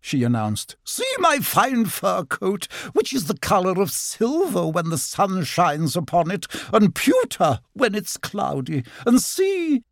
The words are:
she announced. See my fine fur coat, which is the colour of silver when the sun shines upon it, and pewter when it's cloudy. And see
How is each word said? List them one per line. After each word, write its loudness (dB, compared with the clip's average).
she 0
announced. -2
See -6
my 4
fine 2
fur -2
coat, -4
which 2
is 0
the -2
colour 2
of 0
silver 0
when -2
the -2
sun 0
shines 2
upon 0
it, -4
and 6
pewter 2
when -6
it's -8
cloudy. -6
And 6
see 0